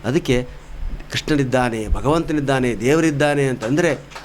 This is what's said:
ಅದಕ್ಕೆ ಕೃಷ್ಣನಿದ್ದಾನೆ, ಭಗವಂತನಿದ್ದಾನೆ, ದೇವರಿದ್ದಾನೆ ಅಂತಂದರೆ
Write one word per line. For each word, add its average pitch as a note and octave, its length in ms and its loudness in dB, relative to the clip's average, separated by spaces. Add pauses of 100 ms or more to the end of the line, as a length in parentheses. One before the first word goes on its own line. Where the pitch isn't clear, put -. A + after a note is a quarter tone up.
ಅದಕ್ಕೆ B2+ 440 0 (640)
ಕೃಷ್ಣನಿದ್ದಾನೆ, B2 760 0
ಭಗವಂತನಿದ್ದಾನೆ, C3+ 920 0
ದೇವರಿದ್ದಾನೆ C#3+ 680 2
ಅಂತಂದರೆ C3+ 420 2 (340)